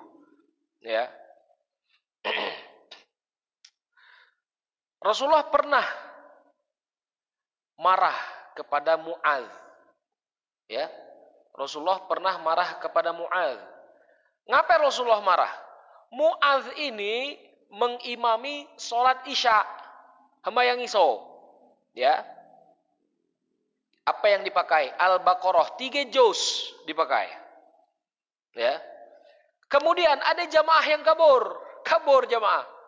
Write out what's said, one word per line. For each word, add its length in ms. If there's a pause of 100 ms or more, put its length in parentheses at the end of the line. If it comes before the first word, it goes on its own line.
(840)
Ya. 240 (1160)
<clears throat> 40 (2750)
Rasulullah 440
pernah 320 (1900)
marah 380 (400)
kepada 400
Mu'adz. 560 (1160)
Ya. 200 (640)
Rasulullah 560
pernah 320
marah 400
kepada 320
Mu'adz. 480 (880)
Ngapa 320
Rasulullah 400
marah? 320 (640)
Mu'adz 640
ini 580 (360)
mengimami 920 (160)
sholat 480
Isya. 320 (840)
Hamba 200
yang 160
iso. 400 (720)
Ya. 320 (1800)
Apa 320
yang 80
dipakai? 560
Al-Baqarah. 800
Tiga 320
juz 600 (120)
dipakai. 440 (1300)
Ya. 240 (920)
Kemudian 480
ada 240
jamaah 420
yang 220
kabur. 480 (320)
Kabur 400
jamaah. 400 (200)